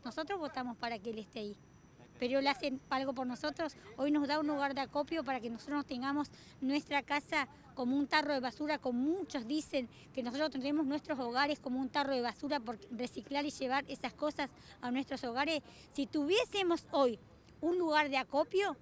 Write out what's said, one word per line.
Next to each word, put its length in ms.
Nosotros 360
votamos 380
para 220
que 120
él 80
esté 200
ahí. 180
Pero 200
él 80
hace 300
algo 220
por 140
nosotros, 480
hoy 140
nos 160
da 120
un 80
lugar 260
de 80
acopio 420
para 180
que 80
nosotros 360
tengamos 440
nuestra 400
casa 480
como 240
un 100
tarro 260
de 60
basura, 380
como 240
muchos 460
dicen 420
que 100
nosotros 280
tendremos 340
nuestros 340
hogares 400
como 220
un 80
tarro 240
de 80
basura 400
por 180
reciclar 540
y 40
llevar 400
esas 240
cosas 360
a 120
nuestros 340
hogares. 360
Si 140
tuviésemos 840
hoy 280
un 200
lugar 300
de 80
acopio 640